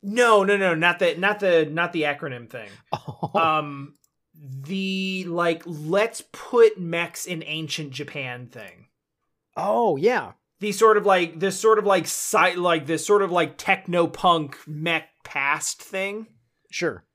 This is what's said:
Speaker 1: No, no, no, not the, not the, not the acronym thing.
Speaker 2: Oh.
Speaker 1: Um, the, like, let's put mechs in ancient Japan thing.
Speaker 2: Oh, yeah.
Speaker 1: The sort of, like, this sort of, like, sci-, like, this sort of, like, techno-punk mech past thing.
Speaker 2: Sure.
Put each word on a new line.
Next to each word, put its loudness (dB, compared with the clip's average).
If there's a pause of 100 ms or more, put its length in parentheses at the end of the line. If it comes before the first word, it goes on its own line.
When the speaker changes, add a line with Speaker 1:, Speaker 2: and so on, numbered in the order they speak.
Speaker 1:
No, 4
no, 2
no, 2
not 2
the, 2
not -2
the, 4
not -4
the -2
acronym -6
thing. -16 (240)
Speaker 2:
Oh. -8
Speaker 1:
Um, -2 (420)
the, -6
like, -2
let's -2 (120)
put 4
mechs -6
in -8
ancient -8
Japan -10
thing. -20 (680)
Speaker 2:
Oh, 0
yeah. 0 (260)
Speaker 1:
The -4
sort 6
of, 0
like, 2
this -2
sort 4
of, -2
like, 4
sci-, 0
like, 0
this -4
sort 4
of, -2
like, 0
techno-punk 0 (100)
mech -4 (160)
past -4
thing. -8 (420)
Speaker 2:
Sure. -6